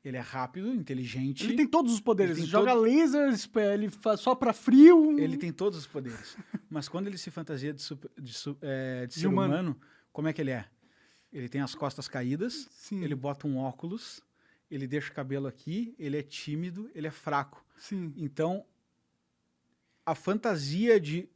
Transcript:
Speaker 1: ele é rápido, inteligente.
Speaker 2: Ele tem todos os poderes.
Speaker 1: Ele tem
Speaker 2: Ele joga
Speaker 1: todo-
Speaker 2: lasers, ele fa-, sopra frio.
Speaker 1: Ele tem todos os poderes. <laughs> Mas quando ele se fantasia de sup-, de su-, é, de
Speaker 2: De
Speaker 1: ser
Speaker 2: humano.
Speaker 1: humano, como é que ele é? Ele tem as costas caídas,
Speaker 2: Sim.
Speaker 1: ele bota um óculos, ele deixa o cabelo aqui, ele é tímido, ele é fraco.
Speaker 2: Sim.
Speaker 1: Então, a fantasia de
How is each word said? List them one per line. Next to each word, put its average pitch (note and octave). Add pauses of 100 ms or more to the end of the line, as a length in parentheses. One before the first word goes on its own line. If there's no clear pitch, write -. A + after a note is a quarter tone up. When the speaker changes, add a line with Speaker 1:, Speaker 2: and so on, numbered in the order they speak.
Speaker 1:
ele C3
é B2
rápido, C3+
inteligente. C3
Speaker 2:
Ele A#3
tem C#4+
todos C#4
os G#3+
poderes. G3
Speaker 1:
Ele D#3+
tem -
Speaker 2:
Ele D#3
joga G#3
Speaker 1:
todo- A#3
Speaker 2:
lasers, C#4 (240)
ele G#3
fa-, G#3+
sopra B3
frio. D4+
Speaker 1:
Ele C#4+
tem F3
todos F#3
os C#3+
poderes. B2
<laughs> -
Mas D3+
quando F#3+
ele G3
se -
fantasia D3+
de C#3
sup-, C#3
de B2
su-, C#3+
é, C3
de B2
Speaker 2:
De D#3+
Speaker 1:
ser E3+
Speaker 2:
humano. F#3
Speaker 1:
humano, E3 (320)
como D3+
é D#3
que D#3+
ele C3+
é? A#2 (680)
Ele B2
tem C#3+
as C3
costas C#3
caídas, E3
Speaker 2:
Sim. -
Speaker 1:
ele D3
bota C#3
um C#3
óculos, C3+ (500)
ele C3+
deixa C#3+
o -
cabelo C3+
aqui, G#3+
ele D3
é D3
tímido, E3+
ele D#3
é D#3
fraco. C#3+ (140)
Speaker 2:
Sim. F3
Speaker 1:
Então, D#3+ (1400)
a D#3+
fantasia G3+
de E3